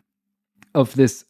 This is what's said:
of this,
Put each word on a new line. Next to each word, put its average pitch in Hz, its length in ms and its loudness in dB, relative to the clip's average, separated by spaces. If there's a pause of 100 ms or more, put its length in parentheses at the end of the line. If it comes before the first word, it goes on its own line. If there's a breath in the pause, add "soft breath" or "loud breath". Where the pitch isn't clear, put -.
(760)
of 135 200 -2
this, 131 360 0